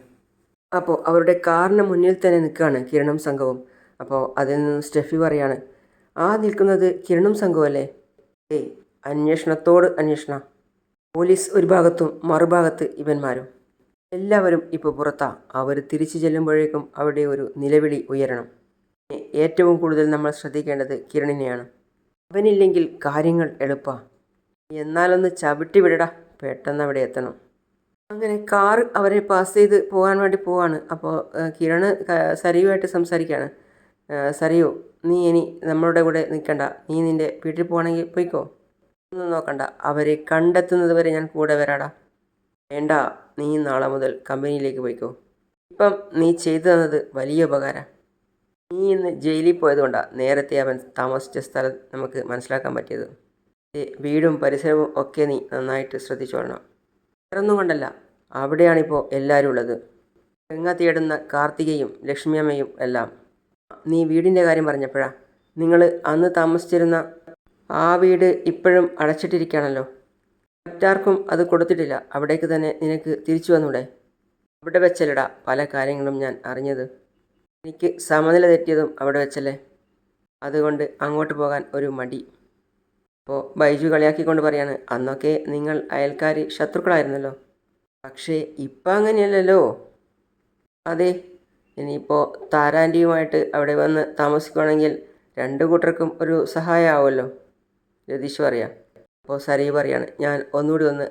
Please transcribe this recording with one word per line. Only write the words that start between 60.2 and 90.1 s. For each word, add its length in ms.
ഗംഗ 200
തേടുന്ന 600
കാർത്തികയും 720
ലക്ഷ്മിയമ്മയും 760
എല്ലാം. 320
"നീ 160
വീടിൻ്റെ 400
കാര്യം 220
പറഞ്ഞപ്പോഴാ, 460
നിങ്ങൾ 480
അന്ന് 320
താമസിച്ചിരുന്ന 760
ആ 240
വീട് 500
ഇപ്പോഴും 540
അടച്ചിട്ടിരിക്കുകയാണല്ലോ. 880
മറ്റാർക്കും 640
അത് 160
കൊടുത്തിട്ടില്ല. 640
അവിടേക്ക് 320
തന്നെ 360
നിനക്ക് 460
തിരിച്ചു 260
വന്നൂടെ?" 340
"അവിടെ 160
വെച്ചല്ലടാ 500
പല 180
കാര്യങ്ങളും 540
ഞാൻ 260
അറിഞ്ഞത്. 380
എനിക്ക് 340
സമനില 480
തെറ്റിയതും 520
അവിടെ 200
വെച്ചല്ലേ. 400
അതുകൊണ്ട് 580
അങ്ങോട്ട് 320
പോകാൻ 300
ഒരു 120
മടി." 420
അപ്പോ 340
ബൈജു 300
കളിയാക്കിക്കൊണ്ട് 540
പറയാണ്, 360
"അന്നൊക്കെ 560
നിങ്ങൾ 440
അയൽക്കാര് 580
ശത്രുക്കളായിരുന്നല്ലോ. 880
പക്ഷേ 440
ഇപ്പം 320
അങ്ങനെയല്ലല്ലോ." 960